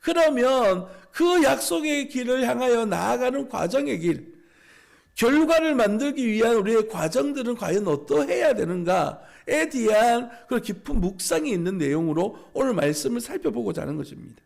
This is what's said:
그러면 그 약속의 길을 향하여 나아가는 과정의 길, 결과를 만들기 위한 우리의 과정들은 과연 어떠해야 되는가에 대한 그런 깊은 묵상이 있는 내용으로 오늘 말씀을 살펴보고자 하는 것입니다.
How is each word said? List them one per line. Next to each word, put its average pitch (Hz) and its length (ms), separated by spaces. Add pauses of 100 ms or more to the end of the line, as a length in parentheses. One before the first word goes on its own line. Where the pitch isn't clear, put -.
그러면 254 840 (240)
그 349 320
약속의 294 680
길을 247 380
향하여 240 380
나아가는 247 640
과정의 233 500
길, 165 340 (800)
결과를 311 600
만들기 247 520
위한 226 280
우리의 220 320
과정들은 247 680
과연 190 320
어떠해야 277 680
되는가에 180 1160
대한 233 600 (180)
그런 240 140
깊은 214 400
묵상이 254 500
있는 185 260
내용으로 160 600 (160)
오늘 262 200
말씀을 156 460
살펴보고자 233 640
하는 151 160
것입니다. 139 480